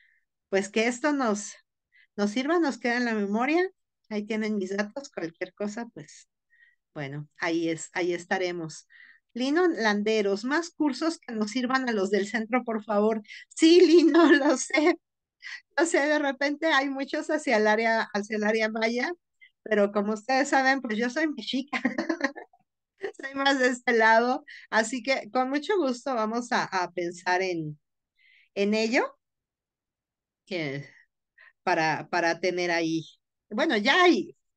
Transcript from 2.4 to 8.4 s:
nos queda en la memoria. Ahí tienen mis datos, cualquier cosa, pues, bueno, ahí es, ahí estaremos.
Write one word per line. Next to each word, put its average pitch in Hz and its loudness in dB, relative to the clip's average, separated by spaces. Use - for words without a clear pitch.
nos 277 0
queda 240 -2
en 247 -2
la 226 -2
memoria. 247 0
Ahí 208 -6
tienen 214 -4
mis 190 -6
datos, 208 -6
cualquier 180 -10
cosa, 208 -8
pues, - -20
bueno, 147 -10
ahí 165 -2
es, 160 -8
ahí 180 -2
estaremos. 175 -6